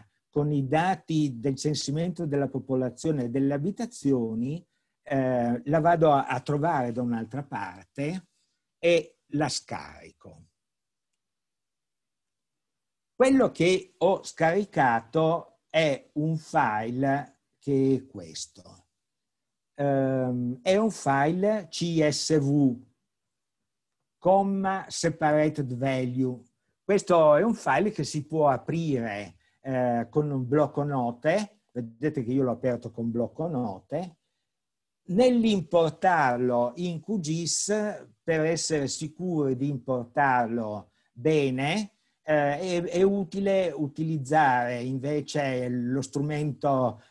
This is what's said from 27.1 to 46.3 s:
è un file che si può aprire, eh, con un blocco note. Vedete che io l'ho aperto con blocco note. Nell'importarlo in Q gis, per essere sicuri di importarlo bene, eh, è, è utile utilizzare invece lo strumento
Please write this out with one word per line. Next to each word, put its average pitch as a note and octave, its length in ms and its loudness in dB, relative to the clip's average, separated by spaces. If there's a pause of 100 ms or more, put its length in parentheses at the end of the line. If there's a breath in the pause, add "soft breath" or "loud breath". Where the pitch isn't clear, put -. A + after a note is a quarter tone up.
è D#3+ 80 6
un A3+ 100 2
file D#3 380 0
che D#3 120 -4
si C3+ 220 -6
può D#3 240 2
aprire, A#2+ 840 -4 (260)
eh, B2 480 -2
con D3+ 200 -2
un C3+ 160 -4
blocco C#3+ 380 0
note. D3 800 -2 (100)
Vedete B2+ 520 -6
che A2+ 100 -4
io C3+ 100 2
l'ho B2+ 80 0
aperto A#2+ 400 -4
con A#2 180 -6
blocco A#2+ 380 -4
note. C3+ 720 -6 (880)
Nell'importarlo E3+ 1700 2
in F3 260 -6
Q G#3 180 -4
gis, D#3+ 540 -4 (480)
per D#3+ 200 0
essere D#3 480 0
sicuri D3+ 640 -4
di C3+ 140 -2
importarlo A#2+ 1200 -2 (220)
bene, D3 760 -2 (340)
eh, D3 340 0
è, F3 240 -2
è F3 180 -2
utile G3 720 0
utilizzare C#3 1120 0
invece C3+ 840 -4
lo B2 340 -2
strumento C#3+ 1080 -2